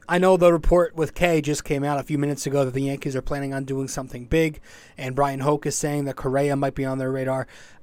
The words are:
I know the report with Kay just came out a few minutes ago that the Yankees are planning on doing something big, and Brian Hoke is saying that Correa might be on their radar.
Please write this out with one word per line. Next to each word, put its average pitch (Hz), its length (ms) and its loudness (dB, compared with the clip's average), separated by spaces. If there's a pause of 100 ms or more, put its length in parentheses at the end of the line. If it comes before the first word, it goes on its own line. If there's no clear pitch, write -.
I 175 100 2
know 185 180 6
the 175 160 8
report 170 420 4
with 160 200 -2
Kay 170 280 2
just 147 220 -2
came 143 200 -2
out 143 160 -2
a - 40 -10
few 151 120 -4
minutes 143 300 -2
ago 139 180 2
that 127 80 -2
the 135 100 -2
Yankees 139 320 -4
are 131 60 -2
planning 139 320 -4
on 135 120 -4
doing 135 240 -4
something 127 360 -10
big, 156 360 0 (360)
and 131 180 -8
Brian 139 260 0
Hoke 147 260 0
is 143 100 -4
saying 147 300 -2
that 135 100 -6
Correa 139 400 0
might 139 180 -2
be 135 100 -4
on 131 140 -4
their 131 140 -2
radar. 131 340 -4 (360)